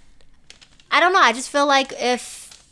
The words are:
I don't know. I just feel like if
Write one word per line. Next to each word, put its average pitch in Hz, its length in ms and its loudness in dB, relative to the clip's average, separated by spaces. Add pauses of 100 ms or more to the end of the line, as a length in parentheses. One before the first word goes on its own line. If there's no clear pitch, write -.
(880)
I 269 100 2
don't 349 140 4
know. 381 80 2
I 254 100 6
just 247 200 -12
feel 285 160 0
like 277 320 0
if - 720 -8